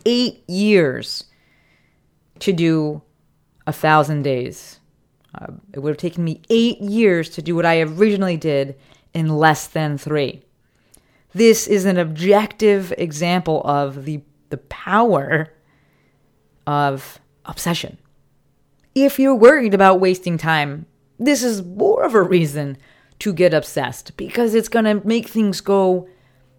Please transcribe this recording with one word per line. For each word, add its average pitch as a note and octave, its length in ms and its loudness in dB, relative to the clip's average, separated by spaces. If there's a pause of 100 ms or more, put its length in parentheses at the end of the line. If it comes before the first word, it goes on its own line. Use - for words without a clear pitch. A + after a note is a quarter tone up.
eight A#3+ 440 0
years, F3+ 760 0 (1160)
to G3+ 120 -2
do D#3+ 500 -2 (640)
a D3+ 60 -2
thousand D3+ 500 0
days. C3 580 -6 (540)
Uh, - 180 -18 (200)
it C#3 60 -14
would C#3+ 120 -4
have C#3+ 60 -4
taken E3+ 280 -6
me D#3+ 260 -6
eight A3+ 300 2
years G3+ 500 0
to - 100 -12
do E3 140 -4
what E3+ 100 0
I E3 160 4
originally F#3 560 0
did C#3 400 -2 (380)
in D#3+ 140 -2
less D#3 380 2
than D3+ 300 -4
three. D3 460 -4 (920)
This A3 320 4
is F#3+ 200 0
an F#3 120 0
objective F#3+ 1000 0
example E3 680 -2
of C#3+ 400 -4
the, D3 160 -8 (300)
the - 80 -10
power F3+ 920 -2 (1160)
of C#3+ 520 -2 (280)
obsession. - 500 -6 (1000)
If C#4 240 2
you're C4+ 160 4
worried A#3+ 380 6
about F#3+ 280 4
wasting F#3 360 0
time, D#3 480 -4 (340)
this B3 240 0
is A3 200 -4
more G3+ 420 0
of A#3+ 100 0
a G#3 80 6
reason D3+ 540 -2 (440)
to G#3 120 -4
get E3 220 2
obsessed, C3+ 640 -6
because A3 360 -2
it's A3+ 140 0
gonna G#3+ 360 0
make A3+ 240 -2
things G#3 340 -2
go F#3 460 0 (500)